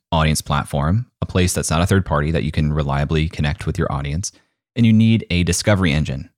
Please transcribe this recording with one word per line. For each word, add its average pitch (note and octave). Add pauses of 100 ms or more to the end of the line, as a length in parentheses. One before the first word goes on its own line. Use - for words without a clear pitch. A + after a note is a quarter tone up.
(100)
audience D#2
platform, D2+ (160)
a -
place F2+
that's -
not D#2
a F2+
third F#2+
party D2
that C#2+
you D2+
can D2+
reliably D2+
connect D2
with D#2
your E2
audience. C#2+ (460)
And A#2
you A2+
need A2+
a F2
discovery F2+
engine, C#2